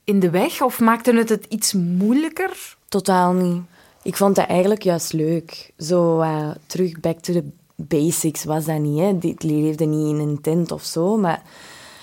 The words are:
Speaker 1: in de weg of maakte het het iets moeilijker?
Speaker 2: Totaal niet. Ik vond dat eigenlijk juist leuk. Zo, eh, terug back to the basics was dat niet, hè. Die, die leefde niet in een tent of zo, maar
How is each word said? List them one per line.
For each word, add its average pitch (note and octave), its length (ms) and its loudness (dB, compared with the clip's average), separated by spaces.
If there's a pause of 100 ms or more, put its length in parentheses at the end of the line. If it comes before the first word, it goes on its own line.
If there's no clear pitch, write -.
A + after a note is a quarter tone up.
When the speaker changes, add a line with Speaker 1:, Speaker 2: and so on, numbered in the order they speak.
Speaker 1:
in G3+ 160 2
de F3+ 100 4
weg G#3 320 0
of B3+ 180 0
maakte A#3 340 4
het A3+ 140 2
het G#3+ 200 -2
iets A3 240 -4
moeilijker? B3 1040 -2 (120)
Speaker 2:
Totaal F#3 440 2
niet. F3+ 300 0 (400)
Ik - 140 -6
vond G3+ 200 4
dat F#3+ 100 4
eigenlijk F#3+ 360 2
juist E3+ 300 0
leuk. D#3+ 640 -2
Zo, E3 420 2
eh, D#3 300 -2 (160)
terug E3+ 340 -4
back E3 180 -2
to - 140 -6
the E3+ 120 0 (300)
basics D#3 720 -2
was D#3 200 -2
dat D#3 140 -2
niet, D3 200 -2
hè. F#3+ 200 2
Die, E3 180 -2
die D3+ 260 0
leefde D#3 220 0
niet D3+ 240 0
in D3+ 100 -2
een D3 220 -4
tent D#3+ 320 -2
of D3+ 100 -8
zo, F#3 340 -2
maar F#3 260 -2 (600)